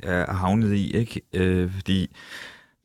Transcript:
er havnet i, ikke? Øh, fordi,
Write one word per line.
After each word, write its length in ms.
er 300
havnet 420
i, 220
ikke? 240
Øh, 380
fordi, 440